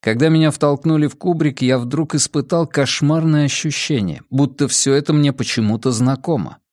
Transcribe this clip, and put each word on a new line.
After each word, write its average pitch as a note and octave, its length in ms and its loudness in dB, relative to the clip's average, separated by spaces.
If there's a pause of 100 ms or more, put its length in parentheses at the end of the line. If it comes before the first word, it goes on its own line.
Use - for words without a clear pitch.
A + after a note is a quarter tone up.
Когда A#2+ 240 2
меня D#3+ 220 4
втолкнули D3+ 560 0
в - 80 -6
кубрик, D#3 480 -2
я B2+ 160 2
вдруг C#3+ 340 -4
испытал D3+ 540 -2
кошмарное D3 760 0
ощущение, C3+ 840 -4
будто C3 380 0
всё C3+ 260 0
это D3+ 200 0
мне D3 200 2
почему-то A2 560 -2
знакомо. B2+ 720 -2 (140)